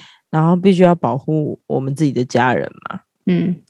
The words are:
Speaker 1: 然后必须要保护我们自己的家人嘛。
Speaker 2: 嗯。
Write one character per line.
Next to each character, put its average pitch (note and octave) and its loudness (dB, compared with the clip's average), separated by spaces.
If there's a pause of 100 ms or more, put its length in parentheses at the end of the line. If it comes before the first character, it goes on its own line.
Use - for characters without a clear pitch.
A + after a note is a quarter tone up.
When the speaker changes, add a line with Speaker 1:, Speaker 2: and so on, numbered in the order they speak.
(320)
Speaker 1:
然 D#3+ 2
后 F3 4
必 F#3 2
须 F3 2
要 F3 6
保 B2 -4
护 D#3 -4
我 D3 -4
们 C3+ -4
自 D3+ 0
己 C3+ 0
的 A#2+ -2
家 B2 0
人 D#2+ -4 (180)
嘛。 - -12 (240)
Speaker 2:
嗯。 F3 0 (160)